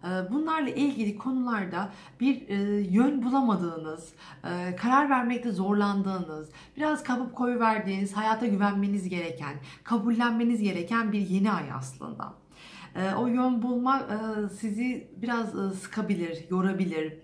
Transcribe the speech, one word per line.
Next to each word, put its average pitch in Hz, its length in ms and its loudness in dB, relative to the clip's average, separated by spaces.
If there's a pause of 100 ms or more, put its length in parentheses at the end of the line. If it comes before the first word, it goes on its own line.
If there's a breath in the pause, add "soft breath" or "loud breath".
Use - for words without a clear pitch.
e, 185 280 -2
bunlarla 311 380 0
ilgili 226 480 0
konularda 214 720 -2 (280 loud breath)
bir, 262 300 2
e, 202 320 2
yön 233 420 4
bulamadığınız, 175 880 0 (300 loud breath)
e, 180 320 -4
karar 262 340 4
vermekte 240 420 2
zorlandığınız, 190 1000 0 (280 loud breath)
biraz 302 260 0
kapıp 247 320 -2
koyuverdiğiniz, 214 800 0
hayata 220 340 0
güvenmeniz 202 640 2
gereken, 165 440 -4 (300 loud breath)
kabullenmeniz 233 800 2
gereken 202 500 0
bir 208 80 2
yeni 196 320 2
ay 151 260 -2
aslında. - 640 -10 (540 loud breath)
E, 190 200 0
o 233 120 0
yön 247 340 2
bulma, 247 380 2
e, 214 500 -4
sizi 226 680 -4
biraz, 226 380 -2
e, 196 200 -2
sıkabilir, 175 760 -4
yorabilir. 180 760 0